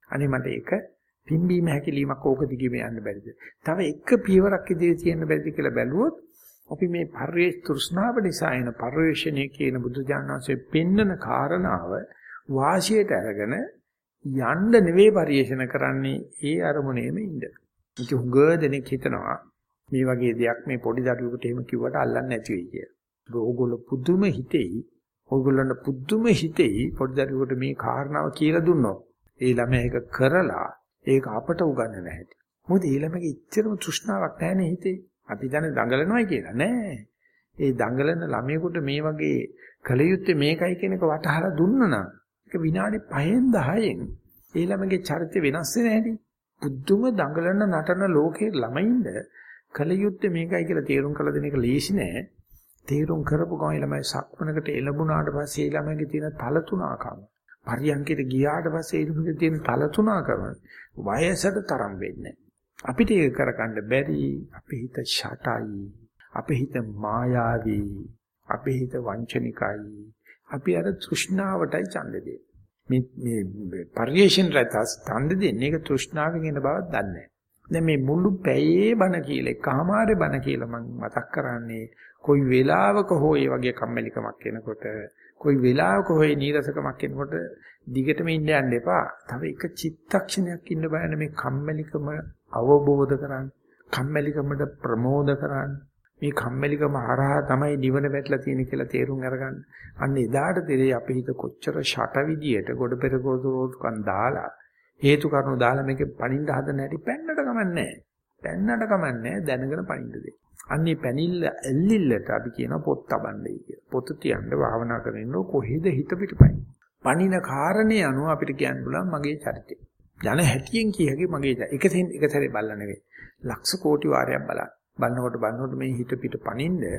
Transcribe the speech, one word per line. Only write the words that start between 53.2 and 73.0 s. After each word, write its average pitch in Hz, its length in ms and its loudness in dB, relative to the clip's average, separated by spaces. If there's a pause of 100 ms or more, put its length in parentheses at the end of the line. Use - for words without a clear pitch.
කරපු 160 340 0
ගමන් 156 240 -2
ළමයි 143 240 -4
සක්මනකට 156 640 -6
එළඹුණාට 151 600 0
පස්සේ 147 340 -4
ඒ 143 80 0
ළමයිගේ 151 380 -4
තියෙන 151 260 -4
තලතුණකම - 840 -4 (440)
පරියන්කයට 143 600 -2
ගියාට 143 420 0
පස්සේ 160 300 -4
ඒ 151 80 0
ළමයිගේ 156 320 -2
තියෙන 156 240 0
තලතුණකම 147 800 2 (580)
වයසට 180 640 0
තරම් 117 340 -4
වෙන්නේ 95 280 -10
නෑ. - 180 -16 (360)
අපිට 208 320 0
ඒක 156 240 4
කරගන්න 113 480 -2
බැරි. 139 680 -2
අපේ - 300 -12
හිත 123 200 -10
ෂටයි. 113 800 -4 (500)
අපේ 170 280 -2
හිත 135 180 -4 (200)
මායාවී. 110 1160 -2 (380)
අපේ - 260 -2
හිත 127 200 -4
වංචනිකයි. 110 1160 -6 (400)
අපි 143 220 -2
අර 170 220 0
තෘෂ්ණාවටයි 190 920 -2
ඡන්ද - 300 -8
දෙන්නේ. - 260 -10 (440)
මේ, 127 180 2 (600)